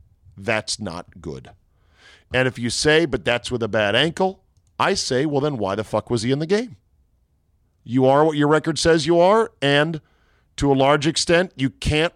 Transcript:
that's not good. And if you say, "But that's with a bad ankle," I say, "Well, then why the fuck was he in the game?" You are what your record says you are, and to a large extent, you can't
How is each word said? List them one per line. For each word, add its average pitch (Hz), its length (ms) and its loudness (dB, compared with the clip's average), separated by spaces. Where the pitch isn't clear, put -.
that's 107 420 -6
not 87 440 -12
good. 67 280 -14
And 127 120 2
if 123 120 -6
you 120 100 -4
say, 156 380 2
"But 123 180 -6
that's 120 280 -2
with 117 100 -4
a 113 60 -4
bad 104 260 0
ankle," 170 480 -2
I 165 140 0
say, 139 320 -2
"Well, 143 140 -2
then 143 180 -4
why 98 180 -4
the 107 80 -6
fuck - 260 -4
was 120 120 -2
he 123 100 -2
in 139 80 -4
the 160 60 -6
game?" 208 300 -4
You 131 140 2
are 135 180 6
what 160 140 2
your 147 120 2
record 151 300 0
says 165 280 2
you 170 120 2
are, 208 320 4
and 147 400 0
to 139 140 0
a 135 40 6
large 139 320 2
extent, 170 500 0
you 131 140 -2
can't 151 460 -2